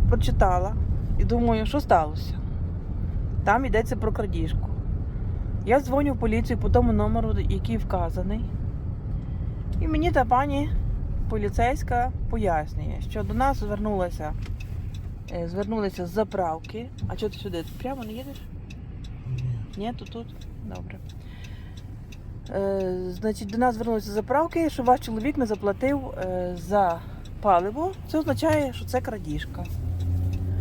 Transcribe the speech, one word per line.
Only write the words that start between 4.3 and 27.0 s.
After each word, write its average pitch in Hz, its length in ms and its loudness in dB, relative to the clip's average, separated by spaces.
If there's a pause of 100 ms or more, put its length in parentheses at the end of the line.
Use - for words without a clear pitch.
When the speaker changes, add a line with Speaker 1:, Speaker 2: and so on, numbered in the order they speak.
Speaker 1:
Я 247 160 6
дзвоню 277 320 2
в - 40 -2
поліцію 233 420 2
по 214 100 2
тому 240 240 6
номеру, 214 420 2 (140)
який 196 280 0
вказаний. 185 640 0 (1400)
І 320 60 2
мені 311 240 4
та 269 140 4
пані 277 440 2 (600)
поліцейська 240 840 2 (180)
пояснює, 180 680 0 (140)
що 214 140 -2
до 202 100 -2
нас 262 260 4
звернулася, 202 760 -2 (960)
е, 170 160 -4
звернулися 196 600 -2
з - 20 -6
заправки. 190 760 -2 (220)
А - 80 -4
чого 220 160 -2
ти - 80 -12
сюди? 175 240 -6 (180)
Прямо 254 220 -6
не 220 80 -8
їдеш? 269 300 -10 (840)
Speaker 2:
Ні. 127 160 -4 (340)
Speaker 1:
Ні, 220 200 -4
то 208 80 -12
тут? 226 200 -10 (500)
Добре. 90 220 -10 (1500)
Е, 190 520 0 (100)
значить, 202 380 -4
до 214 80 -4
нас 247 180 4
звернулися 220 360 -2
з - 20 -8
заправки, 302 560 2
що 262 140 -2
ваш 247 160 8
чоловік 233 380 -2
не 262 80 2
заплатив, 214 540 0 (180)
е, 180 380 -2 (120)
за 185 320 4 (420)